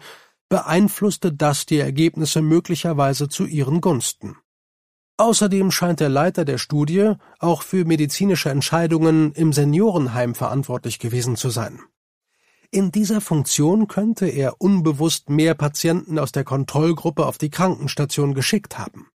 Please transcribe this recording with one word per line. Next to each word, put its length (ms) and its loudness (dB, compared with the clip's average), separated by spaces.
beeinflusste 840 0
das 320 0
die 140 0
Ergebnisse 640 0
möglicherweise 880 0
zu 160 -4
ihren 340 0
Gunsten. 560 -2
Außerdem 540 2
scheint 300 0
der 100 2
Leiter 340 0
der 140 -2
Studie 560 0
auch 240 0
für 240 -2
medizinische 640 0
Entscheidungen 840 2
im 220 0
Seniorenheim 800 2
verantwortlich 640 -4
gewesen 380 -2
zu 120 -4
sein. 320 -6
In 220 0
dieser 300 0
Funktion 680 2
könnte 380 -2
er 340 -2
unbewusst 680 0
mehr 240 2
Patienten 640 -2
aus 120 -2
der 140 -4
Kontrollgruppe 800 -2
auf 140 -4
die 120 -4
Krankenstation 840 -2
geschickt 440 -2
haben. 380 -14